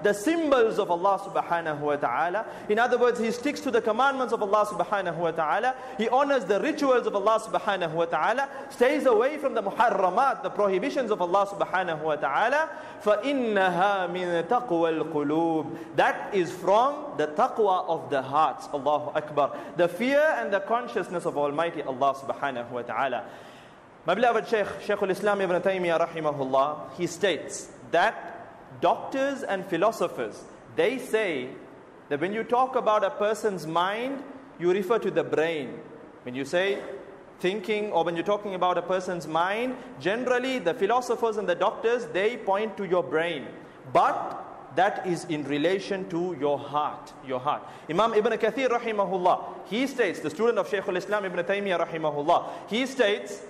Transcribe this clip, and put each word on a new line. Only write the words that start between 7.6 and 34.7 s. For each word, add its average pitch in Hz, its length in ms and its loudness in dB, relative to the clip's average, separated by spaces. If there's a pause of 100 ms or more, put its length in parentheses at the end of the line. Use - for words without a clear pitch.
wa 165 120 2
ta'ala, 185 440 0 (200)
stays 277 360 2
away 254 320 4
from 262 160 -2
the 220 100 -2
muharramat, 202 800 2
the 185 60 -2
prohibitions 208 600 0
of 202 120 0
Allah 190 260 2
subhanahu 180 540 -2
wa 156 160 0
ta'ala. 208 520 2 (320)
فإنها 202 1080 2
من 175 380 0
تقوى 175 400 2
القلوب. 156 1040 0
That - 380 2
is 180 180 2
from 233 520 2 (140)
The 151 100 0
taqwa 202 600 2
of 156 220 -2
the 135 120 0
hearts, 139 520 2
Allahu 147 420 0
Akbar. 147 420 0 (200)
The 175 100 4
fear 277 500 2
and 226 140 -4
the 202 80 2
consciousness 190 680 -2
of 143 120 -2
Almighty 151 440 0
Allah 135 340 0
subhanahu 120 560 -6
wa 123 100 -6
ta'ala. 117 440 -2 (800)
My 165 80 2
beloved 226 340 2
Shaykh, 214 200 2 (180)
Shaykhul 202 240 0
Islam 196 320 2
Ibn 180 200 2
Taymiyyah 175 460 2
rahimahullah, 143 920 0
he 175 100 -2
states - 640 -2 (220)
that - 920 -2
doctors 269 600 0
and 185 220 -4
philosophers, 170 760 -2 (320)
they 220 240 2
say 180 500 -2 (600)
that 143 120 0
when 185 120 -2
you 220 100 -2
talk 254 320 2
about 214 280 4
a 196 60 2
person's 208 560 -2
mind, 208 560 -2 (380)
you 175 120 2